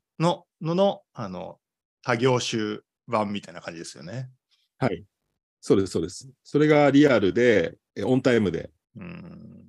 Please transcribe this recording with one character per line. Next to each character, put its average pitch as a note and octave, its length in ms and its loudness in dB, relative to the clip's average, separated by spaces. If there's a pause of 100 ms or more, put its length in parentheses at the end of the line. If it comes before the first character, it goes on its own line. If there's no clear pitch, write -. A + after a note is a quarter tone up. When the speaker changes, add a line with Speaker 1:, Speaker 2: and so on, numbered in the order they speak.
(200)
Speaker 1:
の、 E3+ 260 -2 (160)
の、 E3 140 -4
の、 G3 260 0 (120)
あ G#2+ 160 -10
の、 F2 300 -14 (420)
他 A#2+ 160 -2
業 B2+ 220 2
種 G#2+ 400 -6 (280)
版 G#2+ 260 -2
み G2+ 80 -8
た - 100 -18
い - 20 -20
な E2+ 80 -16
感 - 140 -14
じ E2 40 -14
で E2 60 -14
す - 120 -18
よ B1+ 60 -18
ね。 A#2+ 260 -10 (480)
Speaker 2:
は C3+ 100 -2
い。 G2 180 -8 (560)
そ - 140 2
う G2+ 40 4
で G2 60 2
す、 F2+ 60 -10
そ F#2+ 80 -4
う - 20 -2
で D#2+ 80 -4
す。 - 200 -18 (140)
そ - 140 -4
れ D3+ 100 2
が D3 220 6
リ C#3+ 180 6
ア B2 120 4
ル F#2+ 140 2
で、 G2+ 440 2 (180)
え、 - 80 -6
オ B2+ 120 2
ン C3 60 0
タ B2+ 120 2
イ A#2 60 4
ム G2 120 0
で - 200 -8 (240)
Speaker 1:
う - 80 -16
ん。 - 640 -18